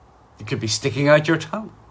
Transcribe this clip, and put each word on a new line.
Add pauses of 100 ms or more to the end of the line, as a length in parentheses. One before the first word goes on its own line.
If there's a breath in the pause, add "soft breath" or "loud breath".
(400)
You
could
be
sticking
out
your
tongue, (200)